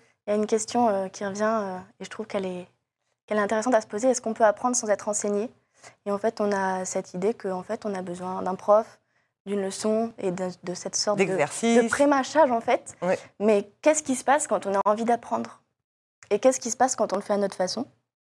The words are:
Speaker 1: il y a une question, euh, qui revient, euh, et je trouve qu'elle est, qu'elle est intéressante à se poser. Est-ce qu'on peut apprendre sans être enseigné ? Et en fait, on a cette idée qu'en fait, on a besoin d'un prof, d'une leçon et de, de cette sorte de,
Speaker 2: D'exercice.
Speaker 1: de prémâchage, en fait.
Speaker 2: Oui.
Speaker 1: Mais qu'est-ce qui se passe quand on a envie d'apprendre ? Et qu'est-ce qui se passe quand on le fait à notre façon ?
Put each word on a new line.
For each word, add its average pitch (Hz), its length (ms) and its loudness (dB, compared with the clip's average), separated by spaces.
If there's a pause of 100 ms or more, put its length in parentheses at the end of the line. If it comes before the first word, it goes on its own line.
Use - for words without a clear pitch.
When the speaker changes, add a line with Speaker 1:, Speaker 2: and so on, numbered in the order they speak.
(260)
Speaker 1:
il 208 40 -6
y - 20 2
a 208 40 2
une 214 120 0
question, 233 400 2
euh, 196 200 0
qui 202 160 -10
revient, 214 380 -2
euh, 185 160 -6 (220)
et 190 40 -10
je - 60 -14
trouve 214 160 -10
qu'elle 196 200 -4
est, 180 200 -8 (600)
qu'elle 208 120 -2
est 208 40 2
intéressante 220 320 0
à 220 60 4
se 214 60 -8
poser. 214 220 -2
Est-ce 247 120 2
qu'on 220 140 -6
peut 233 100 4
apprendre 214 300 2
sans 226 160 -2
être 196 180 0
enseigné ? 208 420 -2 (560)
Et 202 40 -4
en 202 80 -2
fait, 220 220 -2
on 208 120 2
a 190 320 -2
cette 190 300 -6
idée 190 200 0
qu'en 185 280 -6
fait, - 240 -8
on 202 80 -4
a 185 80 -6
besoin 185 400 -8
d'un 185 140 -4
prof, 214 420 4 (480)
d'une 202 160 -2
leçon 220 560 -2
et 190 140 -2
de, 185 160 -4 (160)
de 175 100 -8
cette 190 200 -10
sorte 208 240 0
de, 196 60 4
Speaker 2:
D'exercice. 190 580 2
Speaker 1:
de 233 60 0
prémâchage, 285 640 4
en 226 100 0
fait. - 400 -2
Speaker 2:
Oui. 180 140 0 (240)
Speaker 1:
Mais 208 320 2 (100)
qu'est-ce 302 220 4
qui 269 120 -4
se 247 100 -6
passe 294 220 2
quand 202 200 -2
on 196 80 -2
a 196 100 2
envie 214 220 2
d'apprendre ? 233 560 -2 (680)
Et 208 100 0
qu'est-ce 262 220 4
qui 233 100 -6
se - 60 -6
passe 254 180 2
quand 202 200 0
on - 20 0
le 202 60 -4
fait - 100 -4
à 202 60 2
notre 196 180 -2
façon ? 190 300 -4 (380)